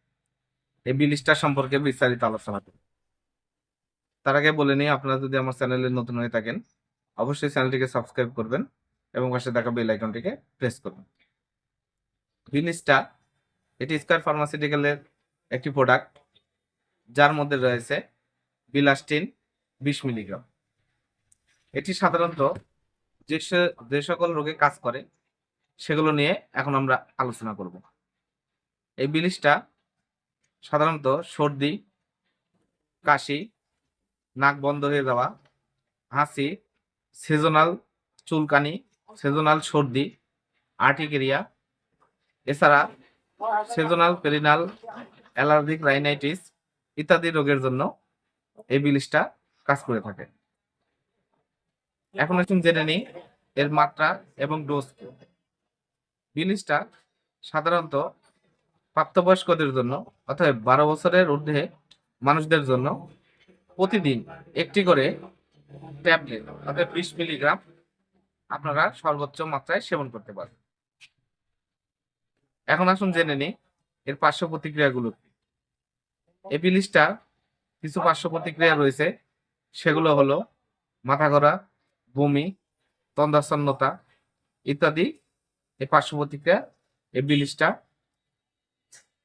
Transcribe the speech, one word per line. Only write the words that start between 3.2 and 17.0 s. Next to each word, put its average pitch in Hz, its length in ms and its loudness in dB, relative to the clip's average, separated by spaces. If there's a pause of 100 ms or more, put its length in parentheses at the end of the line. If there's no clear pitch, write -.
তার 139 140 2
আগে 151 200 4
বলে 139 200 2
নিই, 147 160 0
আপনারা 135 280 -2
যদি 135 140 -4
আমার 131 200 -4
চ্যানেলে 127 320 -2 (100)
নতুন 120 180 -6
হয়ে 117 180 -4
থাকেন, 113 200 -4 (600)
অবশ্যই 143 360 -2
চ্যানেলটিকে 131 420 -2
সাবস্ক্রাইব 120 420 -4
করবেন 117 240 -4 (520)
এবং 127 180 -2
পাশে 123 200 -6
থাকা 120 200 -2
বেল 117 180 -2
আইকনটিকে 110 420 -6 (260)
প্রেস 120 260 -4
করবেন। 95 220 -16 (1500)
বিলিস্টা, 151 440 2 (840)
এটি 151 200 -6
স্কয়ার 165 260 2
ফার্মাসিউটিক্যালের 147 720 -2 (540)
একটি 113 240 -6
প্রোডাক্ট, 131 360 2 (1040)